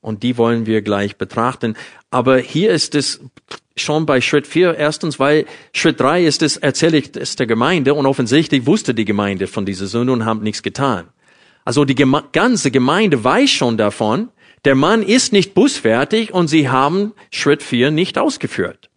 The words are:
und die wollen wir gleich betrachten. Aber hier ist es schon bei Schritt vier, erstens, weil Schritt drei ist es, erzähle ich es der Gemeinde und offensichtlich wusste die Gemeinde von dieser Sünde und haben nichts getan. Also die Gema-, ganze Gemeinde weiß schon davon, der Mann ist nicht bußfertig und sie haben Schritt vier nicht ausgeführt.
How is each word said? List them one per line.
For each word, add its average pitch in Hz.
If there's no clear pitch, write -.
und 110
die 123
wollen 117
wir 110
gleich 101
betrachten. 113
Aber 127
hier 175
ist -
es -
schon 156
bei 131
Schritt 139
vier, 170
erstens, 156
weil 147
Schritt -
drei 165
ist 151
es, 147
erzähle 156
ich -
es -
der 127
Gemeinde 135
und 143
offensichtlich 135
wusste 165
die 110
Gemeinde 101
von 98
dieser 98
Sünde 120
und 117
haben 110
nichts 107
getan. 101
Also 143
die 131
Gema-, 135
ganze 185
Gemeinde 139
weiß 196
schon 120
davon, 110
der 139
Mann 190
ist 208
nicht 196
bußfertig 202
und 175
sie 147
haben 156
Schritt 147
vier 131
nicht 165
ausgeführt. -